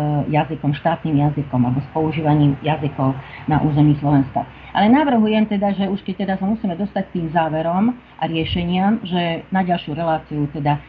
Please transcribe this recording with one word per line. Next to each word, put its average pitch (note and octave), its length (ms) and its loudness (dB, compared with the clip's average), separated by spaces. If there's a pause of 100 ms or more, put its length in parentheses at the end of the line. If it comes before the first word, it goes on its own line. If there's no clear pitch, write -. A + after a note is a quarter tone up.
(260)
jazykom, D3+ 480 0
štátnym D#3+ 560 0
jazykom C3 320 0
alebo B2 160 0
s C#3+ 160 -6
používaním D3+ 720 2
jazykov C#3+ 480 0 (320)
na D3 160 0
území D3+ 400 4
Slovenska. C#3+ 400 2 (320)
Ale G#3 160 4
navrhujem A3 560 4
teda, G3+ 280 0
že G3 140 -2
už G3 140 -4
keď F#3+ 240 -6
teda F#3+ 100 -2
sa F#3+ 100 -4
musíme G3+ 280 -2
dostať G3 340 -4
k - 140 -12
tým E3 80 -4
záverom E3+ 640 0
a - 320 -12
riešeniam, F3 800 0
že E3+ 480 -2
na F#3+ 80 2
ďalšiu F3 320 -2
reláciu D#3 560 -2
teda D3 380 -2